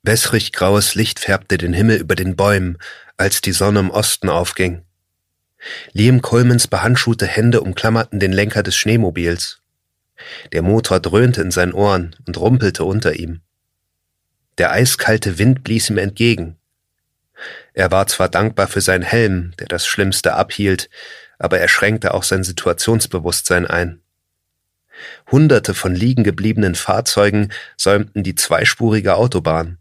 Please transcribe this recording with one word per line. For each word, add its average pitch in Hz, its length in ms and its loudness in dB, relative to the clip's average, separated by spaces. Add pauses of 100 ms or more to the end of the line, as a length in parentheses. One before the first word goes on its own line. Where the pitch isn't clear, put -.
Wässrig 113 500 0
graues 101 420 2
Licht 104 240 -2
färbte 95 400 -2
den 87 140 -2
Himmel 104 260 4
über 78 160 -2
den 90 220 -2
Bäumen, 95 420 0 (380)
als 98 240 -2
die 98 120 -2
Sonne 104 280 2
im 95 100 0
Osten 104 380 -2
aufging. 87 540 -2 (1080)
Liam 120 300 4
Colemans 120 460 2
behandschuhte 113 580 0
Hände 120 340 2
umklammerten 110 600 -2
den 95 120 2
Lenker 104 300 0
des 92 140 -2
Schneemobils. 87 840 -2 (920)
Der 85 100 -2
Motor 95 380 2
dröhnte 117 420 2
in 90 80 -2
seinen 90 220 0
Ohren 92 420 0 (120)
und 82 120 -8
rumpelte 104 460 2
unter 95 300 -2
ihm. 85 260 -10 (1160)
Der - 120 0
eiskalte 110 680 0
Wind 131 260 2
blies 113 260 -2
ihm 101 80 0
entgegen. 98 580 -2 (1160)
Er 90 160 2
war 95 160 4
zwar 92 220 0
dankbar 101 400 0
für 98 120 -2
seinen 92 220 2
Helm, 92 560 0
der - 80 -14
das - 200 -6
Schlimmste - 480 0
abhielt, 98 540 -2 (500)
aber 90 200 0
er 85 100 2
schränkte 107 460 0
auch 95 80 -2
sein 95 220 -2
Situationsbewusstsein 90 1200 -2
ein. 85 340 -4 (1300)
Hunderte 135 440 4
von 90 200 -2
liegen 117 300 0
gebliebenen 101 500 0
Fahrzeugen 104 760 0 (260)
säumten 101 460 0
die 90 120 -4
zweispurige 104 840 0
Autobahn. 87 640 0